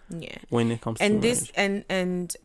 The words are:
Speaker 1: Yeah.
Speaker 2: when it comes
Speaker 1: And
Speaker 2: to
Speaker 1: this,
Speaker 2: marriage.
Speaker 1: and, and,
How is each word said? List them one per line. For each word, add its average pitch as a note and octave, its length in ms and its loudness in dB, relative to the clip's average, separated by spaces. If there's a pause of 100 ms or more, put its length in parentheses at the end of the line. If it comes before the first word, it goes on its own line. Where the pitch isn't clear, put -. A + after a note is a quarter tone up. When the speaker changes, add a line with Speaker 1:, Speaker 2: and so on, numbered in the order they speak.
Speaker 1:
Yeah. E3+ 280 -12 (120)
Speaker 2:
when A#2 220 4
it A#2 80 -2
comes A2+ 220 -4
Speaker 1:
And G#3 140 4
Speaker 2:
to G#3+ 120 2
Speaker 1:
this, - 240 0
Speaker 2:
marriage. - 40 -
Speaker 1:
and, G3 340 0
and, F3+ 560 -2